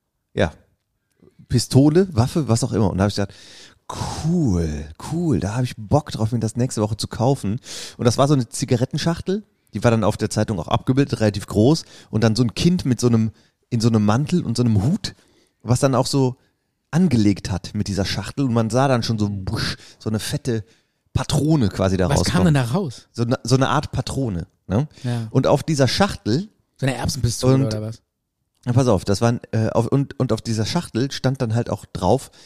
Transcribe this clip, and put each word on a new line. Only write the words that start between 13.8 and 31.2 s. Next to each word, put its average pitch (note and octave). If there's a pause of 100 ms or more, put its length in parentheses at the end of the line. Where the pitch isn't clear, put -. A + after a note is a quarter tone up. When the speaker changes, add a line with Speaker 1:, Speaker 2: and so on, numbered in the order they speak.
Speaker 1:
so A#2
einem A2
Mantel C3+
und A2+
so B2
einem G#2+
Hut, D#3+ (480)
was B2
dann C3+
auch B2
so C3 (560)
angelegt A#2+
hat -
mit G#2
dieser F#2+
Schachtel. -
Und B2
man A2+
sah C3
dann A#2+
schon A2+
so, G#2
busch, - (240)
so A2
eine G#2+
fette A#2 (480)
Patrone C#3
quasi F#2
da F2+
Speaker 2:
Was E2
kam B2
Speaker 1:
rauskommen. E3
Speaker 2:
denn -
da C3
raus? C3+
Speaker 1:
So A#2
ne, A#2+
so A#2
eine C3
Art D3
Patrone. A2 (200)
Ne? B2+ (160)
Speaker 2:
Ja. A#2+
Speaker 1:
Und C3+
auf C#3
dieser C#3
Schachtel G3 (300)
Speaker 2:
So C3
eine C3
Erbsenpistole B2
Speaker 1:
und A2
Speaker 2:
oder G#2+
was? A2 (640)
Speaker 1:
Ja, B2
pass B2
auf, F#2+
das G2+
waren, A#2+ (120)
äh, A2
auf, A2+
und, C#3
und B2+
auf A2
dieser A2
Schachtel C3+
stand C3+